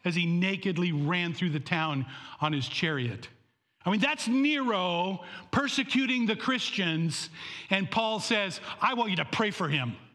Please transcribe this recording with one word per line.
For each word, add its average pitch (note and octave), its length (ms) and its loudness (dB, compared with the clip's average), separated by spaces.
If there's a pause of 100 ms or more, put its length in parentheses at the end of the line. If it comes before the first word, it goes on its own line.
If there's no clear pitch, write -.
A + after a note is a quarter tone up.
as E3+ 80 0
he F3 100 2
nakedly F3+ 680 2
ran E3+ 420 0
through F3+ 160 0
the D3 100 0
town D#3 460 0 (340)
on D3+ 140 2
his C3+ 120 0
chariot. C3+ 640 -2 (560)
I F3+ 60 2
mean, G#3 100 2
that's D4 260 0
Nero G#3+ 960 2 (280)
persecuting B3+ 720 2
the G3+ 120 2
Christians, E3 920 0 (400)
and G3 220 2
Paul A3 300 0
says, G3+ 380 0 (220)
"I B3+ 140 4
want A3+ 160 2
you F3+ 60 2
to D#3+ 100 0
pray G#3+ 240 0
for F3 180 -2
him." B2+ 260 0 (200)